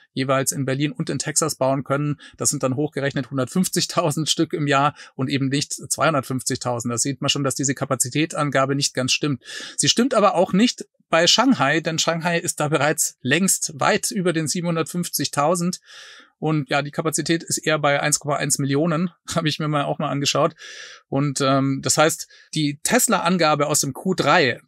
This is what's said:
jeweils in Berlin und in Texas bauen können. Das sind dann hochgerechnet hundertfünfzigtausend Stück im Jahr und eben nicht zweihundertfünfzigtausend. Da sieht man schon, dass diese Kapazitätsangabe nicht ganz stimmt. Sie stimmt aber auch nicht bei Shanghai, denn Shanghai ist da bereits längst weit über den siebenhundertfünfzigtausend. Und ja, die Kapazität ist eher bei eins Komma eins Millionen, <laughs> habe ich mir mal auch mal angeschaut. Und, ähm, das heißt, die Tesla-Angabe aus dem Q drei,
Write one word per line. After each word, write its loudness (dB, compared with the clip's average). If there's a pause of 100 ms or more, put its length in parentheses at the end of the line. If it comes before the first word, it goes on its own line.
(140)
jeweils 0
in -2
Berlin -2
und -6
in -4
Texas -2
bauen 0
können. -2 (200)
Das 0
sind -2
dann 0
hochgerechnet -2
hundertfünfzigtausend 0
Stück 0
im -2
Jahr 4 (180)
und -4
eben 0
nicht -2
zweihundertfünfzigtausend. -2
Da -4
sieht -2
man -2
schon, -4
dass -2
diese -2
Kapazitätsangabe -2
nicht -2
ganz -2
stimmt. -2 (320)
Sie 2
stimmt 2
aber 4
auch 2
nicht 2 (220)
bei 4
Shanghai, 4
denn -4
Shanghai 0
ist -4
da 0
bereits 0
längst 0
weit 0
über 0
den -2
siebenhundertfünfzigtausend. -2 (580)
Und 0
ja, 2
die -6
Kapazität -2
ist -4
eher 0
bei 2
eins 0
Komma -2
eins -2
Millionen, 0 (160)
<laughs> -6
habe 0
ich -6
mir -2
mal 0
auch -4
mal -2
angeschaut. 0 (540)
Und, 0
ähm, 2
das 0
heißt, 2 (240)
die -2
Tesla-Angabe 2
aus 0
dem -2
Q -2
drei, 4